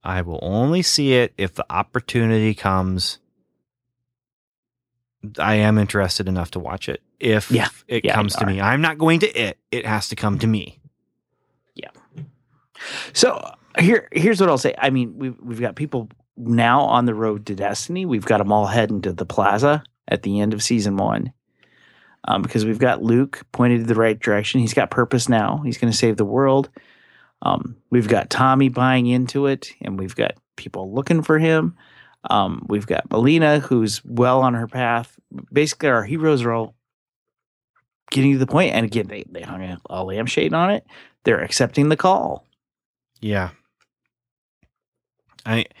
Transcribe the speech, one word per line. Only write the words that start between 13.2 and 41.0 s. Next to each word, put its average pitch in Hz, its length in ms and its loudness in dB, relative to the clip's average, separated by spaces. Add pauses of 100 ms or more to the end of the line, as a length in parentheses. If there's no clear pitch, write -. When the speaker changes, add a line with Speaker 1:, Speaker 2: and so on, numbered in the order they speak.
Speaker 2:
here, 190 360 4
here's 185 260 2
what 185 100 6
I'll 139 80 4
say. - 200 0
I 131 120 0
mean, 123 280 -2
we've, 131 240 -8
we've 117 180 -10
got 120 160 -4
people 135 340 -6 (280)
now 120 460 4
on 123 220 2
the 117 80 0
road 107 340 -2
to 101 80 -6
Destiny. 101 500 -6
We've 117 200 -2
got 107 140 2
'em 104 140 2
all 104 140 2
heading 104 340 0
to 92 100 -4
the 87 140 -6
plaza 117 580 2 (240)
at - 160 -4
the 101 160 -2
end 104 140 0
of 104 100 -6
season 104 320 0
one. 101 380 -2 (920)
Um, - 160 0
because 113 240 -2
we've 110 140 -2
got 123 240 0
Luke 120 380 0 (100)
pointed 120 300 2
in 113 60 -4
the 117 80 2
right 110 240 2
direction. 107 420 0
He's 113 120 0
got 120 180 0
purpose 120 380 0
now. 110 360 0
He's 117 120 -4
gonna 117 160 0
save 110 240 2
the 104 80 2
world. 135 440 0 (720)
Um, - 360 -4 (120)
we've 120 200 2
got 104 200 0
Tommy 135 400 2
buying 127 380 2
into 127 400 0
it, 135 220 -4 (120)
and 98 160 -8
we've 95 180 -8
got - 180 -2 (240)
people 95 360 -12
looking 156 300 0
for 156 160 2
him. 160 380 0 (520)
Um, 98 380 -2
we've 104 180 -2
got - 240 -4
Melina, 151 520 4
who's 110 420 0
well 123 380 2
on 127 120 2
her 117 140 -4
path. 120 500 -4 (360)
Basically, 151 340 0
our 117 160 2
heroes 151 400 0
are 117 80 0
all 113 240 -6 (1400)
getting 139 220 4
to 135 40 2
the 127 100 2
point, 156 260 2
and 113 120 0
again, 104 220 -4
they, 104 220 -12
they 87 120 -14
hung 92 220 -12
a, 90 160 -12 (100)
a 92 140 -8
lampshade 120 500 -2
on 175 180 2
it. - 140 -4 (380)